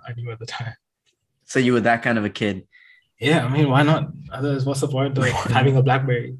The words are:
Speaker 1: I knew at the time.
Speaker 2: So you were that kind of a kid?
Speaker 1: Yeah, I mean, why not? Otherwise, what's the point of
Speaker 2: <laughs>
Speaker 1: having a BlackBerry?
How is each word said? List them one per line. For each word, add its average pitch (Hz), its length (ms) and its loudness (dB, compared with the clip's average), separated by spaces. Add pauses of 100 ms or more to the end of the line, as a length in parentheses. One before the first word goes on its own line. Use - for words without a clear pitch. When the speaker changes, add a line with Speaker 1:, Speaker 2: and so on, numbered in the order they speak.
Speaker 1:
I 117 60 -12
knew 120 180 -10
at 113 80 -14
the 113 80 -14
time. 117 260 -10 (720)
Speaker 2:
So - 140 -2
you 123 140 2
were 117 80 2
that 117 200 2
kind 120 160 0
of 104 80 -2
a 104 60 -4
kid? 101 360 -4 (520)
Speaker 1:
Yeah, 135 260 2
I 123 40 -2
mean, 143 200 2
why 135 140 4
not? 151 260 2 (220)
Otherwise, 135 340 -2
what's 139 160 -2
the 151 60 0
point 135 320 -2
of - 60 2
Speaker 2:
<laughs> - 260 -2
Speaker 1:
having 131 260 4
a 127 60 6
BlackBerry? 127 560 0